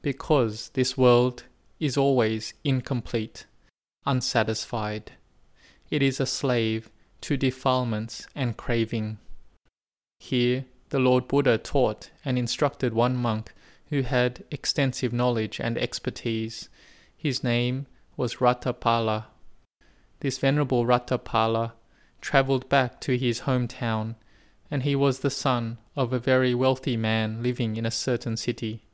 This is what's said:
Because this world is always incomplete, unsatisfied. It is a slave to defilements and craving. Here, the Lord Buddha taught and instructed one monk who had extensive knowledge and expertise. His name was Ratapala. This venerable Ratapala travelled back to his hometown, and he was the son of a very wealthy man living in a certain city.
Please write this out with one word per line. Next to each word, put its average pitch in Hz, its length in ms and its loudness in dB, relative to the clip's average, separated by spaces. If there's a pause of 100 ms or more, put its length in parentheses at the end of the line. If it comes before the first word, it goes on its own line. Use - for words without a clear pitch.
Because 127 720 0
this - 240 0
world 123 460 6 (360)
is 143 180 0
always 120 560 2 (100)
incomplete, 123 840 -2 (600)
unsatisfied. 110 1080 -2 (760)
It 151 120 0
is 135 180 2
a 139 60 2
slave 113 640 0 (320)
to - 160 -2
defilements 127 960 -2
and 123 200 -2
craving. 110 600 -2 (1000)
Here, 123 460 0 (240)
the 139 100 0
Lord 127 280 4
Buddha 131 300 2
taught 117 540 0 (120)
and 127 140 -2
instructed 123 560 -2
one 123 220 2
monk 113 380 -2 (360)
who 143 140 0
had 123 480 0
extensive 131 600 -2
knowledge 120 480 0
and 117 180 -2
expertise. 113 920 -4 (480)
His - 260 -4
name 123 440 0 (280)
was 123 200 -2
Ratapala. 117 880 2 (960)
This 139 180 -4
venerable 135 480 2
Ratapala 117 880 0 (480)
travelled 135 480 0
back 131 320 0
to 123 160 0
his 123 240 0
hometown, 113 720 -2 (560)
and 139 120 -2
he 143 120 0
was 139 240 2
the 143 100 0
son 120 480 -2 (180)
of 127 180 0
a 127 60 0
very 127 360 2
wealthy 127 420 0
man 110 460 0
living 120 320 -2
in 113 100 -4
a 113 60 0
certain 117 460 -2
city. 113 460 -6 (100)